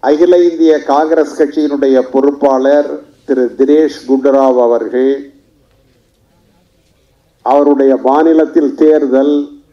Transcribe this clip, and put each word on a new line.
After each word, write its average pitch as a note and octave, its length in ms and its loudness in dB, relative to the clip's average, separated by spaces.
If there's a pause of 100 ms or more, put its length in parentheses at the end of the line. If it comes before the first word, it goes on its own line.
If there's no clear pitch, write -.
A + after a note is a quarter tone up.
அகில E3+ 380 2
இந்திய D#3+ 440 2
காங்கிரஸ் D#3 600 -2
கட்சியினுடைய C#3+ 580 0
பொறுப்பாளர் C#3 1000 -2 (240)
திரு B2+ 340 -2
தினேஷ் D3 480 0
குண்டுராவ் C3 560 0
அவர்கள், B2 720 -2 (2000)
அவருடைய C3+ 540 2
மாநிலத்தில் D#3 800 0
தேர்தல் D3 760 0 (220)